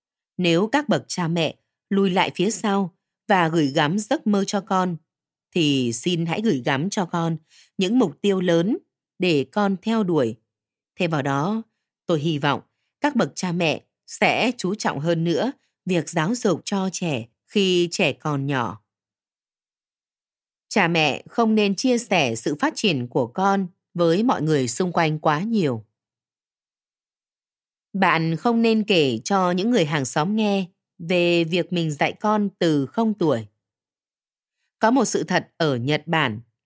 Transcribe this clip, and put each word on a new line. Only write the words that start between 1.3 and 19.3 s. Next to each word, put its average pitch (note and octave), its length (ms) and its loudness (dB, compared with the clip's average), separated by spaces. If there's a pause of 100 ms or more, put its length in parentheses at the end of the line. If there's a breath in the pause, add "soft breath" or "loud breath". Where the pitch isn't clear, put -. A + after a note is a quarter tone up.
lùi G3 200 2
lại F3+ 260 0
phía F#3 160 0
sau G3 460 -2 (300)
và F#3 200 4
gửi D#3+ 200 2
gắm D#3 320 0
giấc C#4 280 -4
mơ G3+ 200 2
cho G3+ 140 -2
con, F#3 360 -2 (540)
thì C#3 420 0
xin E3+ 320 -2
hãy E3 160 -2
gửi F#3 240 0
gắm D3 240 0
cho G3 160 -2
con E3 320 -2 (400 soft breath)
những G3+ 220 2
mục F3+ 220 0
tiêu F#3+ 200 2
lớn F3+ 360 2 (420)
để E3 320 2
con G3+ 300 0
theo A3 220 0
đuổi. C#3+ 320 0 (600)
Thêm E3+ 160 -2
vào D3+ 100 0
đó, D#3 420 -2 (420)
tôi E3 140 0
hy D3+ 180 0
vọng C#3 240 0 (400)
các D4 140 0
bậc F3 200 0
cha F3+ 160 -4
mẹ E3 340 0 (220)
sẽ E3+ 500 0
chú F#3 180 -2
trọng C#3 240 -4
hơn E3 240 0
nữa E3+ 280 0 (340)
việc F3 240 -2
giáo E3+ 260 -2
dục G3+ 300 0
cho F#3+ 260 -2
trẻ C#3 360 -4 (200)
khi F#3 440 2
trẻ D#3 220 0
còn C#3+ 320 -4
nhỏ. A#2+ 380 -4 (1800)